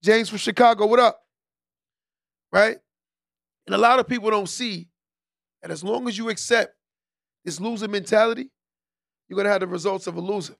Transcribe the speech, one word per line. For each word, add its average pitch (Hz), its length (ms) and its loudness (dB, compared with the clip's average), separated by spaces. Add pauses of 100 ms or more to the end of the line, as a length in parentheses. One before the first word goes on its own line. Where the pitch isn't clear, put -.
James 214 280 2
from 214 80 -10
Chicago, 226 480 4
what 226 160 4
up? 233 200 2 (1300)
Right? 208 240 2 (880)
And 190 100 -4
a - 20 2
lot 233 220 6
of - 80 -2
people 220 220 -2
don't 208 180 0
see 196 400 -8 (760)
that 165 100 -12
as 160 120 -12
long 226 240 -4
as 208 100 -6
you 226 120 -6
accept - 440 -2 (720)
this 160 160 -10
loser 214 300 -6
mentality, 220 600 0 (760)
you're 180 80 -10
gonna 196 140 0
have 196 100 2
the 185 80 -4
results 180 400 -6
of 170 80 -10
a 170 60 -10
loser. 185 380 -6